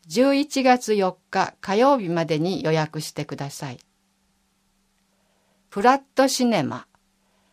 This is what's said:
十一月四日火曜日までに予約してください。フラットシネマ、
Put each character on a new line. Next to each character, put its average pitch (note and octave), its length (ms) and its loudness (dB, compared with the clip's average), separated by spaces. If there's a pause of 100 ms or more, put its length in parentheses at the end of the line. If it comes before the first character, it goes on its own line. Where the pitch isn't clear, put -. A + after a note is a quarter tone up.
十 B3 280 2
一 C#4 280 -2
月 B3 320 2
四 F#3+ 240 0 (120)
日 F#3+ 300 -2
火 G3 160 -4
曜 C4 240 4
日 F#3 80 -6
ま E3 160 0
で D#3 140 -2
に F3+ 260 -4
予 D#3 80 0
約 D#3 280 -2
し - 120 -10
て D3 120 -8
く C#3+ 120 -12
だ C#3 140 -10
さ C#3+ 200 -12
い。 A#2+ 80 -16 (1900)
フ G3+ 140 -8
ラ C4 160 6
ッ C4+ 40 -18 (120)
ト C4+ 120 4
シ B3+ 200 0
ネ G#3+ 160 2
マ、 B2 240 -8 (680)